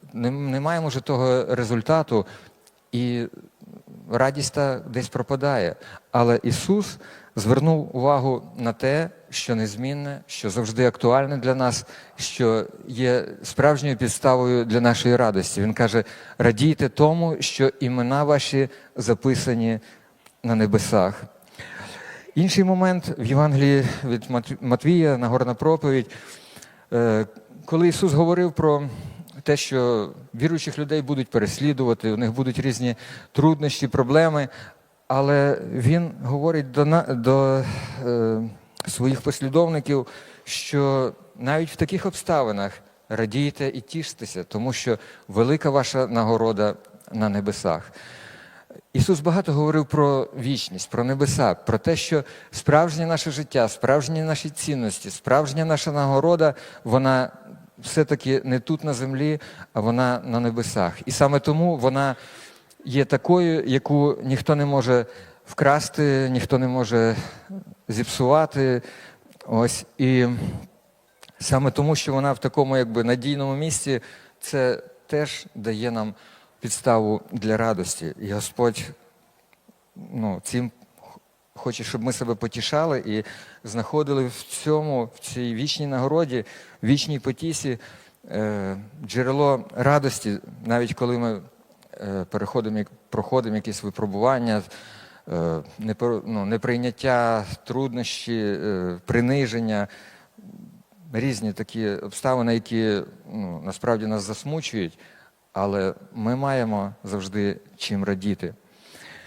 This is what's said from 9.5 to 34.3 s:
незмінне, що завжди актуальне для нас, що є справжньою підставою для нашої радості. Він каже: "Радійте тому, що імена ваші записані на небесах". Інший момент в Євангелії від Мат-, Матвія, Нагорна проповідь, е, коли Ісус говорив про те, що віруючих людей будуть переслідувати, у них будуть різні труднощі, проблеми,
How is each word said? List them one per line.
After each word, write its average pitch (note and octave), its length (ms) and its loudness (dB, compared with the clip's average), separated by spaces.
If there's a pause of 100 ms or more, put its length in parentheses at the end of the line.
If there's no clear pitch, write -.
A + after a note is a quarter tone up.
незмінне, C3 720 -6
що - 220 -8
завжди A2+ 380 0
актуальне C3+ 500 2
для B2+ 180 0
нас, B2+ 300 0 (300)
що A2+ 500 0 (220)
є B2 380 0 (180)
справжньою C#3 540 4
підставою B2 680 4
для A#2 160 2
нашої A#2+ 340 6
радості. G#2 460 2
Він G#2+ 120 2
каже: A2 300 2 (340)
"Радійте B2 520 4
тому, D#3+ 500 2
що C3+ 400 0
імена B2+ 440 0
ваші C#3 460 2 (260)
записані A#2 840 0 (640)
на A#2 120 2
небесах". G#2 680 2 (1120)
Інший F#3 280 4
момент F#3 540 2
в B2 80 -4
Євангелії C#3 600 4 (200)
від A#2 240 -2
Мат-, B2 320 -4
Матвія, D3 560 4
Нагорна B2 360 0
проповідь, D3 580 0 (800)
е, A2+ 320 2 (400)
коли E3 220 4
Ісус F3 260 2
говорив E3+ 380 4
про D3 320 2 (600)
те, D3 140 2
що A#2+ 520 0 (260)
віруючих D3+ 440 -2
людей D3+ 220 -2
будуть C3 280 -2
переслідувати, A#2+ 800 0
у G#2 60 0
них A2+ 160 0
будуть C3 260 -2
різні B2 360 0 (360)
труднощі, D3 560 2
проблеми, C#3+ 600 4 (600)